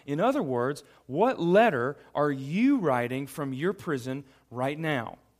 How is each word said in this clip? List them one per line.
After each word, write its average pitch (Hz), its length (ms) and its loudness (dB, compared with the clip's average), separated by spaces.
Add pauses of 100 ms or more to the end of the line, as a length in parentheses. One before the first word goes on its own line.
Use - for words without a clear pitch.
In 143 120 -4
other 254 240 0
words, 131 400 -2 (240)
what 190 320 0
letter 170 600 4 (160)
are 147 160 2
you 170 480 2
writing 131 480 0
from 139 260 -8
your 160 220 -2
prison 135 500 -6 (260)
right 131 280 -4
now? 135 400 -4 (220)